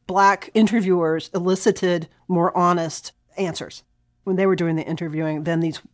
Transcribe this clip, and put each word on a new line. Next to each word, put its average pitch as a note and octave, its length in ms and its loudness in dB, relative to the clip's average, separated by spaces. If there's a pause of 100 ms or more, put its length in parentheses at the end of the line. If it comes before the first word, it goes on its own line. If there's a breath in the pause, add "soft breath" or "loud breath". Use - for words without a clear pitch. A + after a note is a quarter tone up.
Black G3 480 2
interviewers F#3 800 2
elicited F3+ 760 0 (200)
more F3 280 0
honest F3 560 0 (260)
answers - 460 -6 (400)
when F#3+ 120 -2
they F#3+ 100 2
were F#3+ 100 4
doing E3 200 0
the D#3+ 100 -4
interviewing D#3 600 -6
than E3 160 0
these D#3+ 160 -2 (160)